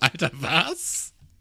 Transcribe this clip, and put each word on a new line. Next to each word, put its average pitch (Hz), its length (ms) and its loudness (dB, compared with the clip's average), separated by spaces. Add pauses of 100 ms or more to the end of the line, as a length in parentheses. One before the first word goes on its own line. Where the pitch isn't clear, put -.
Alter, - 340 2
was? 165 800 -2 (280)